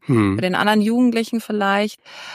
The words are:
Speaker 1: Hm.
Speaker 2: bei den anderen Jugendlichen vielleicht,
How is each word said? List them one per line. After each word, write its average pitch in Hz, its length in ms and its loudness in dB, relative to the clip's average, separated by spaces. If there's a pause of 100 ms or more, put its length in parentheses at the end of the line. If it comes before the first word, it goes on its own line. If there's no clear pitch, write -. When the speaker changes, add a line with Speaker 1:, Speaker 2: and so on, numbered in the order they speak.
Speaker 1:
Hm. 104 300 2
Speaker 2:
bei 110 60 -2
den 180 120 -2
anderen 208 280 2
Jugendlichen 226 600 0
vielleicht, 208 580 -2 (340)